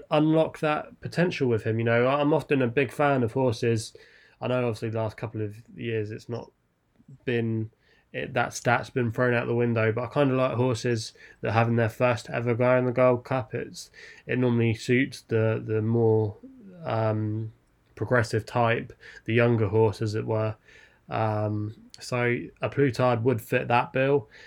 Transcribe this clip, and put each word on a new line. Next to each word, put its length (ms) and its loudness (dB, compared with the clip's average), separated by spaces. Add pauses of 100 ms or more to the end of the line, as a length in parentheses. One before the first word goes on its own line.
(100)
unlock 480 4
that 420 -4
potential 460 -2
with 160 0
him. 160 -2
You 60 0
know, 240 4
I'm 260 2
often 260 0
a 60 2
big 240 0
fan 320 2
of 100 -2
horses. 640 0 (460)
I 80 -6
know 100 0
obviously 320 -2
the 80 -4
last 180 -4
couple 240 -8
of 140 -6 (220)
years 340 -6
it's 180 -14
not 220 -8 (760)
been, 460 -2 (420)
it, 220 -8
that 200 -2
stat's 360 -2
been 220 -2
thrown 220 0
out 120 0
the 80 -2
window, 380 2
but 100 -2
I 60 -6
kinda 260 2
like 220 0
horses 560 0 (300)
that 80 -2
are 20 -2
having 240 4
their 120 4
first 400 -2
ever 280 -2
go 200 4
in 100 2
the 40 -2
Gold 320 4
Cup. 320 -6
It's, 380 -10 (340)
it 140 -2
normally 340 2
suits 460 0
the, 440 0
the 160 -2
more, 580 2 (460)
um, 680 -2 (420)
progressive 500 -2
type, 480 -2 (320)
the 80 -4
younger 360 2
horse, 340 2
as 120 -4
it 120 -6
were. 280 -2 (540)
Um, 640 -2 (240)
so 380 -2 (240)
A 80 -2
Plus 260 0
Tard 300 2
would 160 2
fit 280 -2
that 260 0
bill. 340 0 (180)